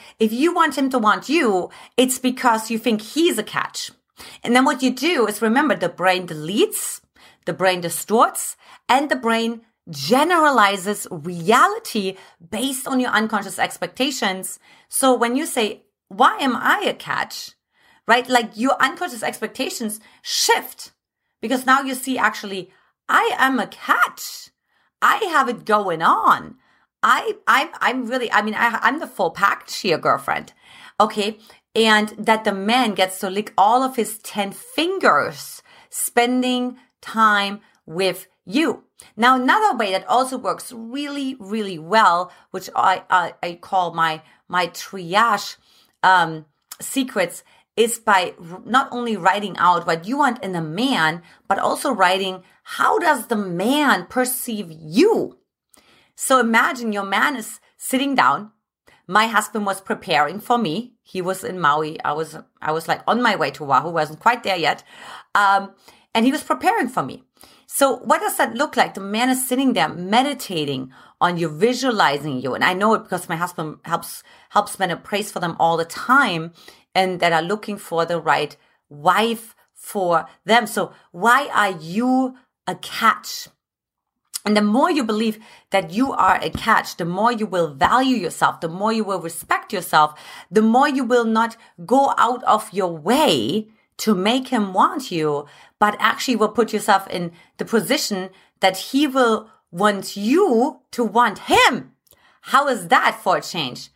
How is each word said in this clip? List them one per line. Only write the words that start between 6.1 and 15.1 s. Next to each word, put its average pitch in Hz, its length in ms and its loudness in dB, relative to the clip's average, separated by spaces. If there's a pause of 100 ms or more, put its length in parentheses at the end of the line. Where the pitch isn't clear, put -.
deletes, 175 720 -4 (460)
the 170 80 -4
brain 180 260 0
distorts, 214 760 -2 (340)
and 277 180 2
the 302 80 0
brain 226 460 -2 (280)
generalizes 208 1200 2
reality 190 1080 0 (340)
based 262 360 -6
on 254 140 0
your 247 100 0
unconscious 214 480 -2
expectations. 190 1000 -4 (280)
So 262 240 2